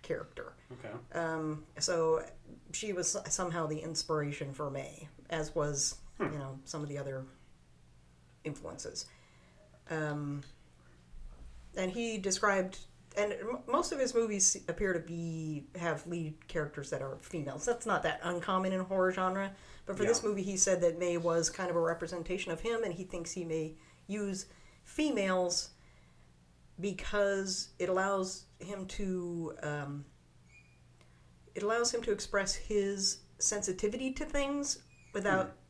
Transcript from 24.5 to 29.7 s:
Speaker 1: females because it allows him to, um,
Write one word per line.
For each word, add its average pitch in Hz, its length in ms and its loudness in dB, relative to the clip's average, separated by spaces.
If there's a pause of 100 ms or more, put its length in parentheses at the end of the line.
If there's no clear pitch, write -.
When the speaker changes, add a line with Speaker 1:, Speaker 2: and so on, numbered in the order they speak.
Speaker 1:
females 190 880 2 (1080)
because 196 920 0 (100)
it 180 100 2
allows 190 560 2 (140)
him 190 280 -8
to, 175 720 -2
um, 143 440 -4 (1500)